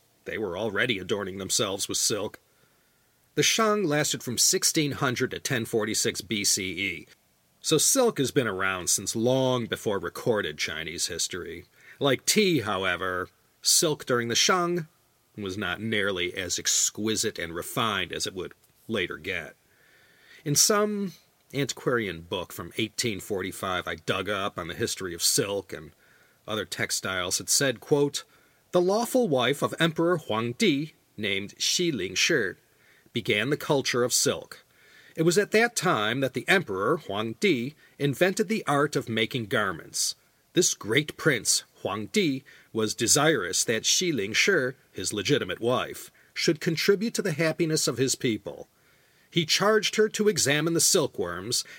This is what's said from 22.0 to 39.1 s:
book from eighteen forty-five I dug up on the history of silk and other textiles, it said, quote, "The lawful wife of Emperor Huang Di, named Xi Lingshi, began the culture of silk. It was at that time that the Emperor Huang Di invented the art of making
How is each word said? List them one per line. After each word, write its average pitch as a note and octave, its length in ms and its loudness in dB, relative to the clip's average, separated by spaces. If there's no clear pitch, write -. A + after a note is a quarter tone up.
book E2+ 320 -8
from E2+ 240 -10
eighteen A2 420 -2
forty-five F#2 680 -4
I E2+ 80 -6
dug F#2+ 340 -4
up G2 300 -4
on E2 80 -8
the E2+ 80 -10
history F#2+ 400 -6
of E2+ 80 -6
silk G2+ 500 -2
and D#2 160 -14
other G#2 180 -4
textiles, F#2 720 -4
it G2 100 -8
said, C3+ 300 2
quote, C#3+ 460 0
"The F3+ 60 4
lawful A3+ 480 2
wife C3 360 2
of A#2 160 -2
Emperor E3+ 380 2
Huang A#2 340 -2
Di, D#3 420 0
named G2+ 400 -2
Xi - 340 0
Lingshi, F#2+ 640 0
began A2+ 400 0
the C#3 60 0
culture C3 460 0
of B2 80 0
silk. - 540 -2
It E3 60 -2
was E3 160 6
at G3+ 140 2
that A#3 240 2
time B2 460 0
that C3 120 0
the B2 140 -6
Emperor D3 500 2
Huang A2 420 -4
Di C#3+ 360 0
invented F3 480 2
the G#3+ 180 -2
art D3 300 2
of C3 120 -2
making A2+ 380 -2